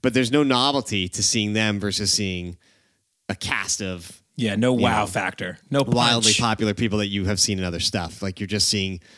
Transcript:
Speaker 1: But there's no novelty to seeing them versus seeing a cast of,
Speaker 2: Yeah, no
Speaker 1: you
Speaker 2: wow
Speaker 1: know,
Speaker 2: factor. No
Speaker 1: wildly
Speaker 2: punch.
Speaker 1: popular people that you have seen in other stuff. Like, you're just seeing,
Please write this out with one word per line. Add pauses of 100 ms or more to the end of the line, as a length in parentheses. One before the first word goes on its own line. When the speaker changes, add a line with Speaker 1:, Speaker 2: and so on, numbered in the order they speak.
Speaker 1:
But
there's
no
novelty
to
seeing
them
versus
seeing (720)
a
cast
of, (140)
Speaker 2:
Yeah,
no
Speaker 1:
you
Speaker 2:
wow
Speaker 1:
know,
Speaker 2:
factor. (120)
No
Speaker 1:
wildly
Speaker 2:
punch.
Speaker 1:
popular
people
that
you
have
seen
in
other
stuff.
Like,
you're
just
seeing, (180)